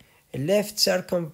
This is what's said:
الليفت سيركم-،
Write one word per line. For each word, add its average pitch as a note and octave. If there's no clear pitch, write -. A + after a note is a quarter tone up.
الليفت F#3+
سيركم-، F3+